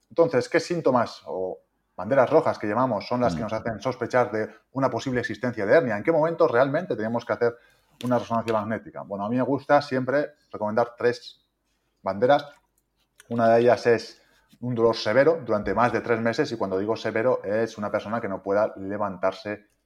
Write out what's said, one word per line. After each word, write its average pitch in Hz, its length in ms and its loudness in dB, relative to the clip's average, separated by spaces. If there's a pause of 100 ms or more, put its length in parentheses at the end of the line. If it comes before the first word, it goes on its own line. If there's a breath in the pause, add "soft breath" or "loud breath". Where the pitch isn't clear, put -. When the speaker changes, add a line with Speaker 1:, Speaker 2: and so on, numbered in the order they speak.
Speaker 1:
Entonces, - 400 2
¿qué 165 120 2
síntomas 156 680 0
o 92 320 -6 (380)
banderas 117 340 2
rojas 123 280 4
que 107 100 -4
llamamos 113 380 0
son 123 140 -2
las 113 140 2
que 78 60 -4
Speaker 2:
Mm. 113 40 -4
Speaker 1:
nos 107 80 -6
hacen 110 280 -6
sospechar 123 500 0
de 107 180 -4 (240 loud breath)
una 131 160 0
posible 123 320 -4
existencia 110 460 -4
de 117 80 4
hernia? 131 220 4
¿En 104 80 -6
qué 165 80 2
momento 160 340 2
realmente 139 480 2
tenemos 113 300 -4
que - 80 -4
hacer 117 240 0 (480 soft breath)
una 123 160 0
resonancia 113 320 -4
magnética? 104 500 -6
Bueno, 98 220 -8
a 107 40 -6
mí 123 80 -2
me 127 60 0
gusta 139 400 2
siempre 131 520 -2 (180)
recomendar 104 440 -2
tres - 480 -4 (560)
banderas. 123 460 2 (800)
Una 117 200 2
de 117 120 6
ellas 120 260 4
es 113 340 0 (400)
un 123 160 -6
dolor 113 180 4
severo 139 500 2
durante 104 300 -2
más 117 180 2
de 110 80 0
tres 113 200 -2
meses, 117 320 -2
y 117 40 -8
cuando 98 220 -2
digo 107 180 -2
severo 113 460 -2
es 110 340 -4
una 104 140 -6
persona 104 300 -4
que 101 80 -8
no 92 140 -8
pueda 101 340 0
levantarse 98 880 -6 (180)